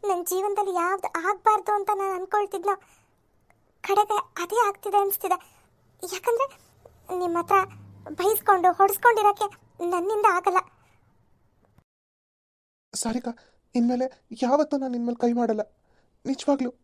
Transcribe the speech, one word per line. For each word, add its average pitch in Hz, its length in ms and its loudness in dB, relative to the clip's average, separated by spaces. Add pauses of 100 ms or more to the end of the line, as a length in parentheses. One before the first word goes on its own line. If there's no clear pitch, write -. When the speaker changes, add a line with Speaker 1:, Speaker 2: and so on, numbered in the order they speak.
Speaker 1:
ನನ್ 359 180 -2
ಜೀವನದಲ್ಲಿ 392 480 -2
ಯಾವ್ದು 359 540 -2
ಆಗ್ಬಾರ್ದು 415 440 2
ಅಂತ 415 220 -2
ನಾನ್ 392 260 -4
ಅನ್ಕೊಳ್ತಿದ್ನೋ, 392 560 -2 (1040)
ಕಡೆಗೆ 415 600 -2
ಅದೇ 415 260 0
ಆಗ್ತಿದೆ 403 280 -4
ಅನ್ಸ್ತಿದೆ. 392 380 0 (800)
ಯಾಕಂದ್ರೆ 466 580 -4 (480)
ನಿಮ್ 349 180 -2
ಹತ್ರ 339 180 0 (560)
ಬೈಸ್ಕೊಂಡು 370 600 2
ಹೊಡ್ಸ್ಕೊಂಡಿರಕ್ಕೆ 415 760 2 (380)
ನನ್ನಿಂದ 370 460 0
ಆಗಲ್ಲ. 359 260 0 (2500)
Speaker 2:
ಸಾರಿಕಾ, 240 360 -4 (440)
ಇನ್ಮೇಲೆ 247 480 0 (200)
ಯಾವತ್ತೂ 285 340 2
ನಾನ್ 262 160 -4
ನಿನ್ 240 140 -4
ಮೇಲ್ 240 100 -4
ಕೈ 240 160 0
ಮಾಡಲ್ಲ, 233 280 0 (680)
ನಿಜವಾಗ್ಲೂ. 269 440 0 (140)